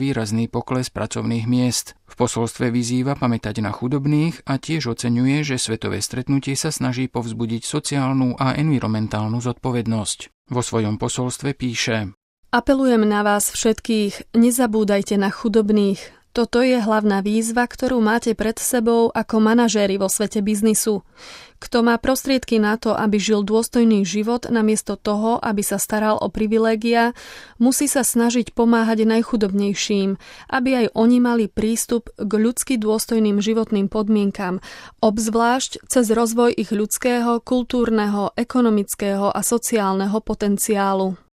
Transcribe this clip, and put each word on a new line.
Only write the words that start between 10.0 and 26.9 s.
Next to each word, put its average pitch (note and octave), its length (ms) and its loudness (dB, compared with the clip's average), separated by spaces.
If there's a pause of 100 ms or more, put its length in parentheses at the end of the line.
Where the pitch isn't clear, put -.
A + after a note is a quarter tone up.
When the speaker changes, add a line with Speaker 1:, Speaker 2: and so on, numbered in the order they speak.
Speaker 1:
Vo B2 160 -2
svojom G#2+ 320 -2
posolstve B2 600 -4
píše: A2+ 560 -4 (400)
Speaker 2:
Apelujem B3 560 2
na G#3 160 2
vás G#3 240 2
všetkých, - 880 -2
nezabúdajte A3 800 2
na G3 160 2
chudobných. G#3 880 0 (160)
Toto A#3+ 240 2
je B3+ 200 4
hlavná G#3 440 2
výzva, A3+ 400 0
ktorú B3+ 360 -2
máte A3+ 360 2
pred A3+ 200 -2
sebou A#3 560 2
ako A3+ 240 -2
manažéri G#3+ 640 4
vo F#3+ 80 0
svete G#3 320 -2
biznisu. G#3 640 0 (560)
Kto A#3 240 0
má A#3 160 4
prostriedky C4 560 0
na G#3+ 240 2
to, A3 120 0
aby G#3 280 0
žil G#3 240 0
dôstojný A3 600 2
život, G#3+ 440 -2
namiesto G#3+ 480 0
toho, G#3+ 440 0
aby G#3 200 -2
sa G3+ 160 -2
staral G#3+ 440 0
o G3 120 -4
privilégia, A3+ 800 2 (480)